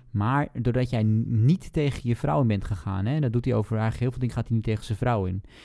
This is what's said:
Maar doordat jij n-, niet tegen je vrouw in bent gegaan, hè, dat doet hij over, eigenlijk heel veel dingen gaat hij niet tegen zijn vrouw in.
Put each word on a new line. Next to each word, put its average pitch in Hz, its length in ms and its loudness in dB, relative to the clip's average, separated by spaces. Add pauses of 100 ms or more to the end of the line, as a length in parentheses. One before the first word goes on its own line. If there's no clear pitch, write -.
(120)
Maar 127 360 2 (140)
doordat 123 280 0
jij 113 140 0
n-, 110 420 2
niet 170 280 2
tegen 143 300 0
je 117 120 0
vrouw 147 260 0
in 123 60 4
bent 101 180 2
gegaan, 95 400 -4
hè, 143 140 0
dat 127 140 0
doet 120 120 0
hij 123 80 2
over, 110 180 0
eigenlijk 110 300 -2
heel 120 100 0
veel 127 80 -8
dingen 123 160 -2
gaat 117 120 -4
hij 117 80 0
niet 110 100 0
tegen 110 200 -2
zijn 107 120 -4
vrouw 117 280 0
in. 92 180 -4 (220)